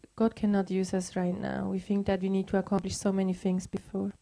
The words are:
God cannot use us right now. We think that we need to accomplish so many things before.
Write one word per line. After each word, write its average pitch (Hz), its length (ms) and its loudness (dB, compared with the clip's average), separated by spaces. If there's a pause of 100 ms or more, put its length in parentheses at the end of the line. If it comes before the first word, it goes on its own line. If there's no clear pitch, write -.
(160)
God 220 180 2
cannot 196 360 2
use 185 260 0
us 185 180 -4
right 180 240 0
now. - 320 -4
We 190 80 -2
think 202 280 0
that 190 160 2
we 190 80 2
need 190 180 2
to - 80 2
accomplish 190 400 0
so 202 160 0
many 190 220 2
things 185 340 0
before. 196 540 -4